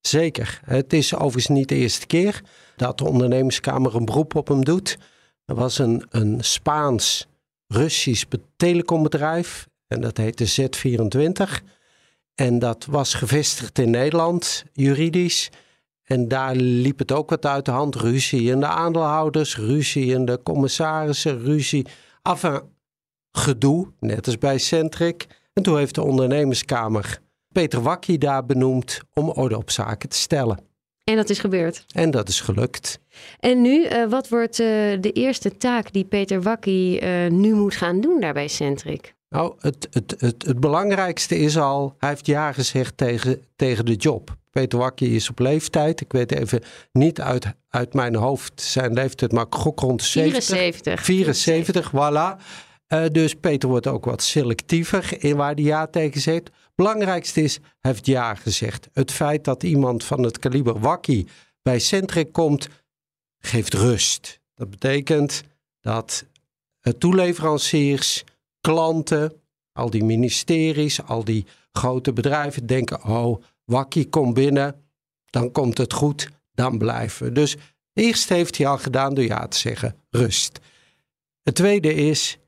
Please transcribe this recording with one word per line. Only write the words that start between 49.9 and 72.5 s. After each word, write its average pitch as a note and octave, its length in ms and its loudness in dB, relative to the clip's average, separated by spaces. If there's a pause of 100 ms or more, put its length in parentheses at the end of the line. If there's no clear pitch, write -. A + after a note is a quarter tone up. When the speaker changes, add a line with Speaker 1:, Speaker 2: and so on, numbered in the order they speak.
Speaker 1:
de - 60 -4
zeventig. D#3+ 380 2
Speaker 2:
Vierenzeventig. F3+ 600 -2
Speaker 1:
Vierenzeventig, E3 840 2
voilà. D3+ 520 0 (440)
Eh, D#3+ 260 0
dus D#3+ 220 2
Peter D3 340 0
wordt B2 180 2
ook C3+ 180 -4
wat A#2+ 180 -2
selectiever E3 1040 0
in D3 120 4
waar C#3+ 180 0
hij D3+ 80 -2
ja D3+ 240 2
tegen D3+ 340 -2
zegt. E3 300 -2 (240)
Belangrijkste F#3+ 680 0
is, D3 120 2
hij - 360 -6
heeft A#2+ 160 -4
ja B2 280 0
gezegd. - 580 -6
Het C#3 200 -2
feit D3+ 320 0
dat C3 180 -2
iemand C3+ 420 0
van B2 180 -2
het A#2 160 -2
kaliber B2 420 0
Wakkie C3+ 460 0 (360)
bij B2+ 160 2
Centric F3+ 540 0
komt, D3 360 0 (720)
geeft - 360 -2
rust. - 680 0 (140)
Dat G#2+ 160 -12
betekent C#3+ 720 0 (380)
dat, - 440 -6 (560)
eh, A#2+ 120 0
toeleveranciers, D#3 1300 0 (360)
klanten, D#3+ 720 0 (400)
al B2 180 -4
die G#2 140 0
ministeries, D3 960 0
al A#2 220 -4
die G#2+ 220 -2 (260)
grote B2+ 400 -2
bedrijven C#3 540 -2